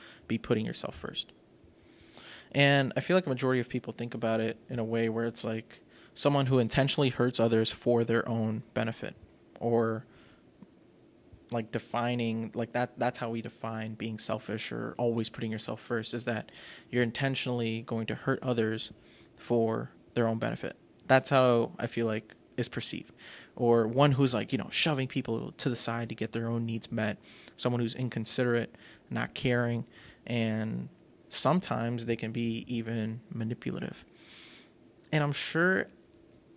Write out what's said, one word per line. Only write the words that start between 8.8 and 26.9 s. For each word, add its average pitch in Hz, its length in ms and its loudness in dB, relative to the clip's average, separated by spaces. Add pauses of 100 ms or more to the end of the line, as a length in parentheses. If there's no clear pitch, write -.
or 113 440 2 (1500)
like, 113 200 -4
defining, 117 840 -2
like, 117 180 -4
that, 123 260 -2
that's 123 200 0
how 117 120 -4
we 117 120 -4
define 110 520 -8
being 107 240 -6
selfish - 520 -4
or 117 280 -6
always 117 300 0
putting 117 220 -6
yourself 110 300 -6
first, 113 340 -4
is 117 100 -6
that 117 280 -4 (380)
you're 123 120 2
intentionally 120 800 0
going 113 240 -4
to 113 80 -2
hurt 131 280 0
others 110 500 0 (440)
for 113 540 2 (240)
their 117 140 4
own 113 100 0
benefit. 117 380 -4 (300)
That's 131 240 4
how 123 480 6
I - 80 -4
feel 117 200 -2
like 107 280 -4 (220)
is 120 120 -2
perceived. - 440 -8 (440)
Or 117 300 6
one 135 260 6
who's, 131 200 4
like, 110 200 -2
you 127 60 0
know, - 120 -6
shoving 131 380 0
people 117 440 -4
to - 160 -2
the 120 80 0
side 117 340 -2
to 117 40 -8
get 110 180 -6
their 113 140 -2
own 117 200 0
needs 113 260 -6